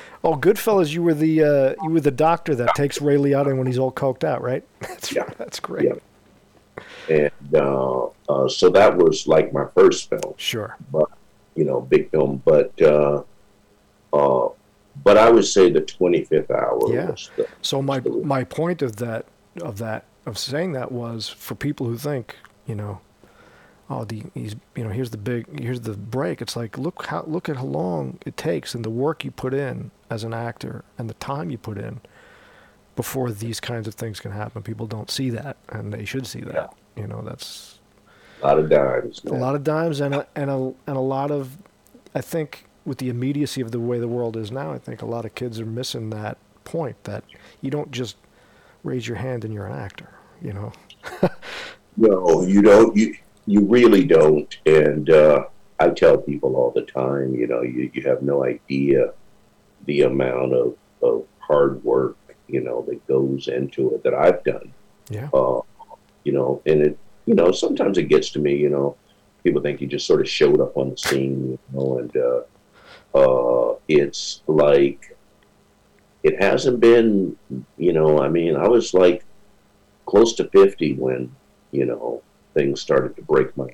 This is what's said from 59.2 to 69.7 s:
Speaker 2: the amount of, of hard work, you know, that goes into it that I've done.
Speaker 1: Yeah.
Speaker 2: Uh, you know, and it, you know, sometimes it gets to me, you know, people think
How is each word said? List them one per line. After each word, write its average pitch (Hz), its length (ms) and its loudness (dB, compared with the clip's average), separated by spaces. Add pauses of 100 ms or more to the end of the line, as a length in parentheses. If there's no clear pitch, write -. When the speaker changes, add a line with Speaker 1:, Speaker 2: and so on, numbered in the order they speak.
Speaker 2:
the 73 180 0
amount 64 500 0
of, 62 220 0 (280)
of 58 220 0 (140)
hard 71 440 0
work, 62 320 0 (320)
you 67 140 -4
know, 60 260 -6
that 60 200 -10
goes 67 400 0
into 64 460 -4
it - 100 -8
that - 100 0
I've 80 300 2
done. - 300 -6 (360)
Speaker 1:
Yeah. 117 240 -10
Speaker 2:
Uh, 64 280 0 (640)
you 71 100 -4
know, 67 320 -2
and 76 160 4
it, 76 160 2 (280)
you 233 100 4
know, 85 160 4
sometimes - 460 0
it 82 120 0
gets - 220 2
to 73 80 -6
me, 71 160 0
you 73 140 0
know, 71 260 -2 (480)
people 82 180 2
think 71 200 -4